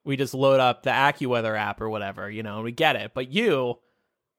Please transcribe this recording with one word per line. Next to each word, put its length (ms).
we 100
just 180
load 280
up 220
the 80
AccuWeather 640
app 240
or 80
whatever, 400
you 140
know, 120
and 80
we 80
get 240
it. 180
But 200
you, 460